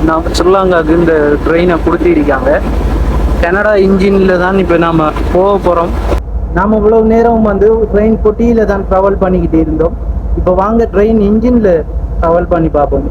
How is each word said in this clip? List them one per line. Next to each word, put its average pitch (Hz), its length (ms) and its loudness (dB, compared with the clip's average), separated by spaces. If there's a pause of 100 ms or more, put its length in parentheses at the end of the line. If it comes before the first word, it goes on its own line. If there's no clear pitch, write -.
நம்ம 160 320 -2
ஸ்ரீலங்காவுக்கு 175 600 2
இந்த 165 140 2 (320)
ட்ரெயினை 170 380 0
கொடுத்திருக்காங்க. 151 640 0 (920)
கனடா 196 300 0 (140)
இன்ஜின்ல 190 580 2
தான் 190 200 0
இப்ப 170 220 0
நாம 160 220 0 (280)
போக 196 160 2 (140)
போறோம். 170 260 0 (680)
நாம 214 220 0
இவ்வளவு 220 340 2
நேரம் 226 360 2
வந்து 196 180 2 (240)
ட்ரெயின் 214 320 2
பொட்டியில 226 480 2
தான் 196 180 -4
டிராவல் 196 340 0
பண்ணிக்கிட்டு 170 400 0
இருந்தோம். 156 320 -2 (440)
இப்ப 180 220 0
வாங்க 226 200 0 (120)
ட்ரெயின் 214 260 2 (100)
இன்ஜின்ல 226 400 2 (500)
டிராவல் 170 340 0
பண்ணி 160 240 0
பார்ப்போம். 139 320 -2